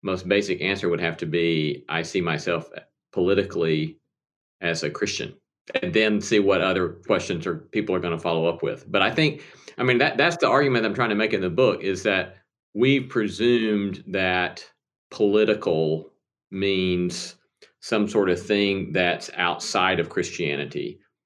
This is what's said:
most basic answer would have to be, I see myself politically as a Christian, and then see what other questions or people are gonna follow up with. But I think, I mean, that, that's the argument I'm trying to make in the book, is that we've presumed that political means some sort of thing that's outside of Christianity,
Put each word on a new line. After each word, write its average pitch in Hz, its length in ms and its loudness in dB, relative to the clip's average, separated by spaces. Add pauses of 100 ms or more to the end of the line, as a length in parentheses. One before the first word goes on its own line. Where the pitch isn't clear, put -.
most 92 240 -4
basic 98 340 2
answer 95 280 -2
would 82 120 0
have 85 160 -4
to 87 80 -6
be, 80 640 0
I 82 140 -2
see 92 180 -2
myself 80 480 -4 (420)
politically 87 840 0 (640)
as 85 220 -2
a 76 60 -2
Christian, - 440 -6 (480)
and - 120 -4
then 107 280 4
see 107 180 2
what 95 220 4
other 92 280 2 (160)
questions 87 420 0
or 85 80 -2 (160)
people 92 240 0
are 87 40 0
gonna 85 200 -2
follow 82 280 0
up 82 160 -2
with. - 260 -6
But 95 120 2
I 95 100 2
think, 156 320 0 (340)
I 123 60 -2
mean, 127 160 4
that, 131 180 2
that's 170 200 2
the 135 100 2
argument 123 380 4
I'm 104 80 0
trying 120 160 0
to 107 60 0
make 107 180 0
in 101 60 0
the 92 100 0
book, 95 340 2
is 95 200 -4
that 95 320 0 (380)
we've 131 340 2
presumed 110 1000 0
that 90 580 -2 (440)
political 98 1000 2 (400)
means 92 840 -2 (440)
some 104 280 0
sort 101 220 2
of 87 120 0
thing 101 500 0
that's 87 440 -2
outside 90 640 0
of 80 100 -2
Christianity, 71 880 -6 (260)